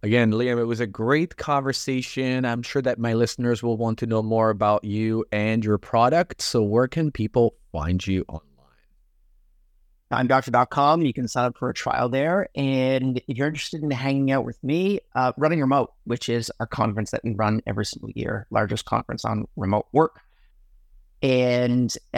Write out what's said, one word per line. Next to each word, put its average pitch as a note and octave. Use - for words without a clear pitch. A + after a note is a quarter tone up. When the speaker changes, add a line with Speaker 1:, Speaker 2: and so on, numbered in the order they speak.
Speaker 1:
Again, A2+
Liam, A#2+
it A#2
was A#2
a A#2+
great C3
conversation. C3
I'm A#2+
sure -
that B2+
my A#2
listeners A#2
will A#2
want A2+
to B2+
know A2
more A2
about G#2
you A2
and A2
your G#2+
product. C3
So -
where A2+
can D#3
people A2+
find E2+
you F#2+
online? D#2
Speaker 2:
Time B2+
doctor C3
dot A#2+
com. D3
You C#3+
can B2
sign B2
up B2
for B2
a A#2+
trial -
there. D3+
And C3
if C3+
you're C#3
interested D#3
in D3+
hanging C3+
out C3+
with A#2+
me, F3+
uh, B2+
Running D#3
Remote, C3+
which A#2
is A#2
our A2+
conference A2
that -
we A#2
run G#2+
every G#2
single -
year, -
largest A2
conference A2+
on G#2+
remote G#2
work. D#3
And B2